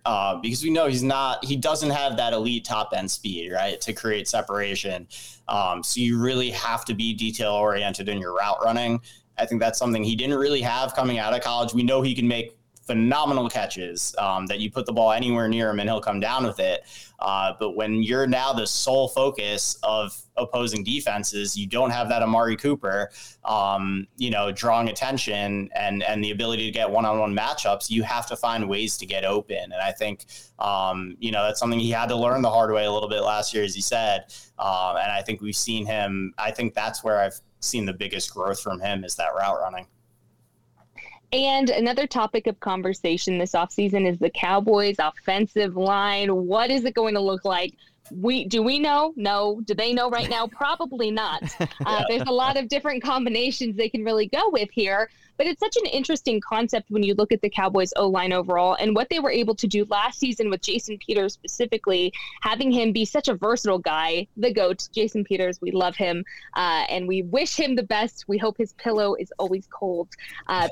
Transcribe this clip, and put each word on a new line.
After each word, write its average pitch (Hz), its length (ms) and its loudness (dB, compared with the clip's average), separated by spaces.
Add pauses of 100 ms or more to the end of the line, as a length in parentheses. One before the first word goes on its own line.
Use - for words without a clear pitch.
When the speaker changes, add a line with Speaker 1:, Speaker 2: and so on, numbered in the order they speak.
Speaker 1:
uh, 98 320 2
because 117 260 -4
we 160 60 -4
know 160 180 2
he's 127 160 0
not, 135 420 0
he 139 120 -2
doesn't 156 340 0
have 139 280 0
that 117 160 2
elite 113 320 0
top 107 280 -2
end 98 160 -2
speed, 90 420 -6
right, 92 280 -2
to 107 140 -6
create 104 340 -2
separation. 98 800 -2 (400)
Um, 90 340 0
so - 180 -2
you 117 180 2
really 127 320 0
have 113 360 -4
to 117 80 -2
be 113 200 -2
detail 110 380 -2
oriented 104 580 0
in 101 80 -2
your 90 160 -4
route 101 280 0
running. 117 380 2 (380)
I 113 80 0
think 117 160 0
that's 113 160 2
something 113 260 0
he 113 120 0
didn't 135 200 0
really 139 240 2
have 123 340 0
coming 123 240 2
out 107 160 0
of 123 80 0
college. 120 300 0
We 120 100 2
know 131 200 4
he 131 120 0
can 120 140 2
make 117 260 -2 (280)
phenomenal 127 680 2
catches, 90 680 -6
um, 95 280 0
that 101 140 -2
you 107 100 -4
put 127 160 -4
the 120 60 -4
ball 113 180 4
anywhere 117 380 2
near 113 220 2
him 104 100 0
and 104 80 0
he'll 107 120 0
come 101 200 -2
down 120 260 0
with 98 140 -4
it. 92 240 0 (340)
Uh, 95 400 0
but 104 140 -2
when 107 280 0
you're 127 280 2
now 131 240 2
the 113 120 -2
sole 131 440 2
focus 117 760 0
of 107 340 0 (200)
opposing 120 480 -2
defenses, 104 720 -4
you 101 100 -4
don't 120 240 0
have 120 180 -2
that 117 140 2
Amari 113 320 2
Cooper, 104 560 0 (340)
um, 98 600 0 (120)
you 123 120 -2
know, 101 220 0
drawing 117 360 2
attention 104 840 -2
and, 101 300 -2
and 107 180 0
the 104 80 -2
ability 113 340 -2
to 104 60 -4
get 110 180 0
one-on-one 107 460 2
matchups, 110 560 -2
you 110 140 2
have 117 240 -2
to 117 80 -8
find 113 320 -2
ways 101 300 -2
to - 60 -10
get 98 200 -2
open. 95 480 -2
And 92 100 -4
I 98 80 0
think, 104 360 -6 (340)
um, 95 580 -2
you 113 140 -4
know, 104 100 0
that's 107 160 0
something 117 220 0
he 113 100 0
had 117 200 0
to 123 60 0
learn 120 240 2
the 117 100 4
hard 110 200 4
way 107 140 4
a 104 80 2
little 107 160 0
bit 104 140 0
last 104 300 0
year, 107 120 0
as 95 100 -4
he 98 80 -6
said. 107 440 0 (340)
Um, 92 360 0
and 101 140 0
I 101 160 -2
think 101 140 -4
we've 104 160 -6
seen 110 300 -2
him, 98 520 -2
I 107 140 -2
think 117 220 -4
that's 110 280 -4
where 107 160 4
I've 98 220 0 (180)
seen 120 260 -4
the 180 100 -4
biggest 98 380 -6
growth 95 280 -2
from 196 180 -4
him 98 240 -4
is 87 140 -8
that 78 200 -2
route 98 240 0
running. 92 280 -6 (1400)
Speaker 2:
And 269 380 4
another 254 360 2
topic 220 400 0
of 208 140 -2
conversation 185 760 -2
this 180 160 0
offseason 190 560 2
is 175 120 0
the 165 100 2
Cowboys' 202 680 2
offensive 190 760 0
line. 196 680 2
What 226 240 2
is 262 140 2
it 233 100 0
going 220 200 2
to 202 60 2
look 190 240 0
like? 180 300 0 (380)
We, 220 320 0
do 220 180 0
we 269 160 2
know? 302 380 2
No. 208 480 0
Do 208 100 0
they 226 180 0
know 247 160 2
right 240 220 -2
now? 233 160 -2
<laughs> 233 100 -8
Probably 269 540 -2
not. 214 320 -2 (180)
Uh, 160 60 -2 (140)
Speaker 1:
Yeah. 208 280 0
Speaker 2:
there's 226 200 0
a 254 40 0
lot 254 240 2
of 254 120 -4
different 277 340 -2
combinations 240 760 0
they 220 120 2
can 220 160 -4
really 220 240 2
go 359 220 2
with 208 200 0
here, 202 400 0 (280)
but 294 80 4
it's 339 140 -2
such 440 160 0
an 440 100 2
interesting 254 540 0
concept 220 500 -2
when 208 120 2
you 196 120 4
look 208 180 4
at 214 100 2
the 202 80 2
Cowboys' 190 460 2
O-line 185 360 2
overall 180 460 4
and 214 160 2
what 240 160 2
they 330 80 0
were 277 120 2
able 226 260 2
to 233 100 -2
do 208 240 2
last 208 280 0
season 233 300 0
with 190 140 -2
Jason 208 360 -4
Peters 202 360 0
specifically, 190 760 0 (280)
having 233 300 0
him 226 220 4
be 220 120 2
such - 240 0
a 226 60 4
versatile 208 440 2
guy, 165 480 0 (100)
the 226 140 2
goat, 185 440 0
Jason 214 300 0
Peters. 185 360 0
We 180 120 -4
love 180 240 2
him, 175 280 0 (300)
uh, 165 340 2
and 180 180 -4
we 190 160 0
wish 240 340 0
him 277 180 2
the 240 80 2
best. 214 460 -2
We 202 100 2
hope 220 180 -2
his 226 180 -2
pillow 214 400 0
is - 240 -6
always 190 280 -2
cold, 175 420 -4 (380)
uh, 180 260 2